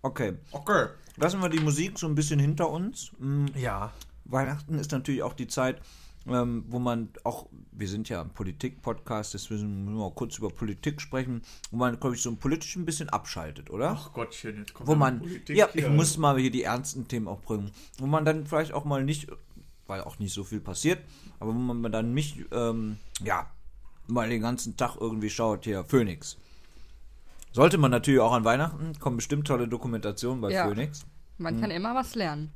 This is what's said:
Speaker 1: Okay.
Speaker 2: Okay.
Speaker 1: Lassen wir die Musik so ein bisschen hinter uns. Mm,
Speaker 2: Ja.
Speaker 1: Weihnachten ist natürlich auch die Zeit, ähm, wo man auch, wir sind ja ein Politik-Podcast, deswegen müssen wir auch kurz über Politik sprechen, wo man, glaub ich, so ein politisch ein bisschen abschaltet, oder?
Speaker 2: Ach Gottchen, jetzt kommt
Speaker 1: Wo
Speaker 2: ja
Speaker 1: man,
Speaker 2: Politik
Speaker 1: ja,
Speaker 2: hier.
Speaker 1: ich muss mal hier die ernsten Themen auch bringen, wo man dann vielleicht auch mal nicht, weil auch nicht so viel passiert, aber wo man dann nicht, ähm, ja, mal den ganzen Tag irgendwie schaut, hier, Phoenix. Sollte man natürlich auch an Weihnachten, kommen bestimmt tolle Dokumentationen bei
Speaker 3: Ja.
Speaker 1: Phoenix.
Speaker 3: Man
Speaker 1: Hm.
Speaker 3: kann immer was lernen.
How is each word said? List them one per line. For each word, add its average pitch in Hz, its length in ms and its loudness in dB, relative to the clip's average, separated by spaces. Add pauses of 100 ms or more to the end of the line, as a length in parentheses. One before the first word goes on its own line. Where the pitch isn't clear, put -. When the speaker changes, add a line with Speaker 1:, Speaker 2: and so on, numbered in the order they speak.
Speaker 1:
Okay. 123 320 -2 (160)
Speaker 2:
Okay. 147 360 4 (320)
Speaker 1:
Lassen 180 220 2
wir 180 80 2
die 160 120 2
Musik 156 400 2
so 165 80 -2
ein 147 80 2
bisschen 147 240 4
hinter 147 280 4
uns. 180 520 -4
Mm, 139 340 0
Speaker 2:
Ja. 110 380 -4 (320)
Speaker 1:
Weihnachten 143 520 -2
ist 151 140 -2
natürlich 135 320 0
auch 123 120 -4
die 120 120 -6
Zeit, 131 340 0 (460)
ähm, 120 400 0
wo 120 140 -2
man 117 300 0 (120)
auch, - 240 -4 (240)
wir 101 180 -6
sind 107 200 -4
ja 90 140 -4
ein 82 80 -8
Politik-Podcast, 113 1040 -6
deswegen 104 500 -4
müssen 107 140 -4
wir 107 80 -2
auch 87 100 -8
kurz 113 220 -6
über 107 120 -4
Politik 117 500 -6
sprechen, 127 420 -4 (280)
wo 107 60 -6
man, 120 240 2
glaub 127 120 0
ich, 117 100 -4
so 120 80 -2
ein 113 80 -4
politisch 151 360 -2
ein 175 120 -4
bisschen 151 220 -4
abschaltet, 78 600 -6
oder? 127 220 0
Speaker 2:
Ach - 200 -8
Gottchen, 110 460 -8
jetzt 104 160 -14
kommt 117 140 -6
Speaker 1:
Wo 156 60 8
Speaker 2:
ja 151 40 6
Speaker 1:
man, 127 220 4
Speaker 2:
Politik - 360 -4
Speaker 1:
ja, 208 140 10
Speaker 2:
hier. 156 140 0
Speaker 1:
ich 143 80 4
muss 151 260 6
mal 143 220 6
hier 131 100 6
die 127 140 0
ernsten 123 420 -2
Themen 110 220 -4
auch 101 140 -6
bringen, 101 280 -4 (280)
wo - 80 -4
man 151 180 4
dann 156 240 2
vielleicht 156 240 0
auch 147 120 -4
mal 139 200 2
nicht, 147 240 0 (580)
weil 98 140 -6
auch - 180 -10
nicht 101 140 -4
so 101 120 -6
viel 104 160 -6
passiert, 147 380 2 (420)
aber 110 140 -2
wo 120 40 0
man 120 340 0
dann 113 220 0
nicht, 147 240 -2 (140)
ähm, 113 440 0 (260)
ja, 92 280 -2 (560)
mal 117 240 0
den 117 100 0
ganzen 120 380 -2
Tag 120 200 0
irgendwie 110 300 -2
schaut, 107 360 0
hier, 98 200 -2
Phoenix. 107 540 2 (1120)
Sollte 147 240 10
man 143 140 8
natürlich 123 300 6
auch 117 120 8
an 117 120 4
Weihnachten, 151 540 2
kommen 123 180 0
bestimmt 147 300 0
tolle 123 220 2
Dokumentationen 117 720 -2
bei 101 100 0
Speaker 3:
Ja. 95 160 2
Speaker 1:
Phoenix. 117 380 -2 (320)
Speaker 3:
Man 165 200 -4
Speaker 1:
Hm. 226 40 0
Speaker 3:
kann 214 100 0
immer 196 240 -2
was 254 200 -2
lernen. 156 400 -2